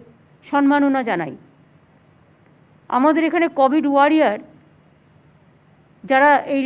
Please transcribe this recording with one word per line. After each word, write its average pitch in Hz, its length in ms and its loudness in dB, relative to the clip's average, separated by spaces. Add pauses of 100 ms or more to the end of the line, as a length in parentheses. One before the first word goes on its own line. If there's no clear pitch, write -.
(440)
সম্মাননা 285 600 0
জানাই। 180 320 -6 (1500)
আমাদের 294 360 0
এখানে 330 240 -2
কোভিড 285 380 0
ওয়ারিয়র 277 540 0 (1600)
যারা 269 340 4
এই 277 280 -4